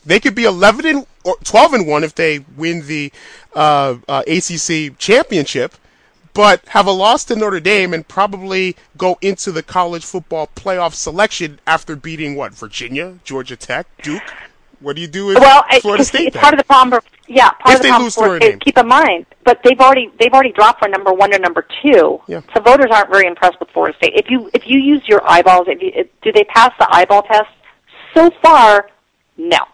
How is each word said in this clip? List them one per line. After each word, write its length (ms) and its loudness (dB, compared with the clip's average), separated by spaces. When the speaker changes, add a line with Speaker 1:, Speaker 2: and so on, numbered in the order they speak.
Speaker 1:
They 160 0
could 140 -2
be 100 -4
eleven 420 0
and, 200 -4
or 200 -4
twelve 300 4
and 120 -2
one 180 -2
if 100 -10
they 300 -4
win 300 -8
the, 260 -10
uh, 420 0
uh, 180 -4
A 140 -4
C 160 -10
C 420 -8
championship, 760 -2
but 360 2
have 180 -2
a 60 0
loss 340 0
to 100 -6
Notre 240 -4
Dame 340 -2
and 140 -10
probably 680 -6
go 240 -4
into 320 -6
the 100 -10
college 420 -6
football 520 -10
playoff 380 -6
selection 720 -8
after 280 -6
beating, 400 -12
what, 180 -10
Virginia, 720 -14
Georgia 340 -14
Tech, 300 -12
Duke? 200 -12
What 160 -10
do 60 -12
you 60 -12
do 180 -10
with 120 0
Speaker 2:
Well, 320 4
it, 100 2
Speaker 1:
Florida 220 -2
Speaker 2:
it's, 80 -2
Speaker 1:
State 160 -4
Speaker 2:
it's 80 -6
Speaker 1:
then? 80 -2
Speaker 2:
part 100 6
of 60 0
the 60 -4
problem 360 2
for, 60 -12
yeah, 240 2
part 180 -8
Speaker 1:
If 60 6
Speaker 2:
of 40 4
the 60 -2
Speaker 1:
they 40 0
Speaker 2:
problem 160 2
Speaker 1:
lose 120 -8
to 40 -2
Speaker 2:
for 60 2
Speaker 1:
Notre 120 -2
Speaker 2:
State. 120 4
Speaker 1:
Dame. 80 -6
Speaker 2:
Keep 200 0
in 100 2
mind, 380 2
but 180 2
they've 180 2
already, 380 4
they've 140 0
already 200 2
dropped 280 2
from 100 -2
number 220 -2
one 180 2
to 80 0
number 260 -4
two. 440 2
Speaker 1:
Yeah. 160 -12
Speaker 2:
So 80 -2
voters 300 4
aren't 180 2
very 180 2
impressed 340 -2
with 100 -12
Florida 260 -4
State. 180 -2
If 140 -2
you, 240 -4
if 140 -4
you 140 0
use 260 0
your 180 2
eyeballs, 440 4
if 120 -6
you, 140 -6
if, 140 -6
do 120 -4
they 120 2
pass 340 2
the 160 2
eyeball 280 2
test? 260 0
So 180 4
far, 480 6
no. 200 -2